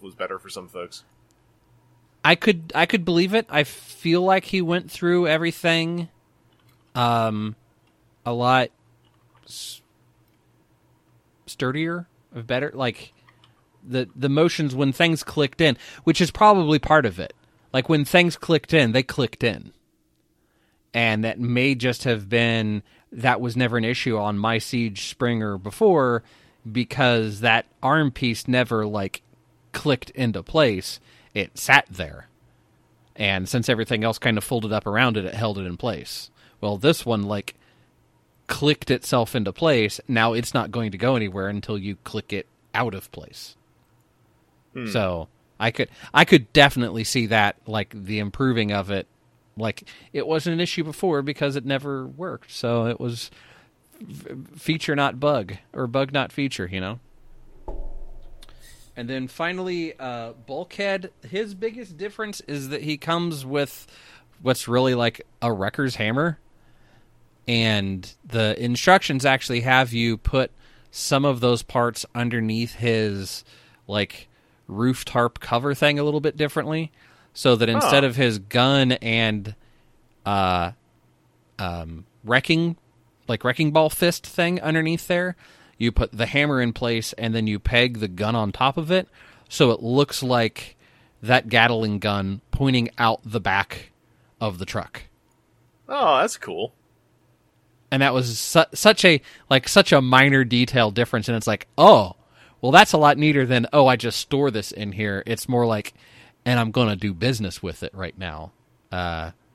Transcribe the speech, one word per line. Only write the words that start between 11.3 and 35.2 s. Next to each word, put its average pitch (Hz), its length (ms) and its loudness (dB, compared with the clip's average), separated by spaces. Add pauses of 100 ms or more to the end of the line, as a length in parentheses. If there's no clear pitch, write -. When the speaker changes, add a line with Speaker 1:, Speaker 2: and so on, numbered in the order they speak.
Speaker 2:
sturdier, 160 600 -6 (260)
better. 127 400 -6
Like, 127 400 -6 (680)
the, 127 320 -4
the 135 140 -2
motions 147 460 2
when 139 160 2
things 165 320 0
clicked - 380 -2
in, 147 160 4 (260)
which 165 180 2
is 175 100 2
probably 165 480 6
part 156 260 4
of 92 140 -4
it. 82 140 -10 (400)
Like, 131 160 0
when 151 160 2
things 175 320 4
clicked - 360 0
in, 135 180 4
they 131 120 2
clicked - 400 -4
in. 104 280 -4 (1200)
And 113 300 0
that 113 160 -4
may 123 340 2
just 123 300 -2
have 107 260 -2
been, 113 540 0 (280)
that 123 300 0
was 120 140 -4
never 123 220 0
an 113 80 0
issue 120 320 -2
on 104 200 -2
my 113 200 0
Siege 110 500 -4
Springer 110 500 -4
before, 123 680 2 (460)
because 113 720 0
that 113 260 2 (160)
arm 143 300 2
piece 117 360 -4
never, 120 380 0
like, 104 360 -6 (500)
clicked - 400 -2
into 113 320 -2
place. 127 560 0 (340)
It - 240 -4
sat - 320 4
there. 87 380 -10 (880)
And 98 320 -2
since 120 220 0
everything 113 340 0
else 113 160 -2
kind 113 180 0
of 104 60 -2
folded 110 300 -4
up 104 120 -2
around 110 320 0
it, 95 80 -2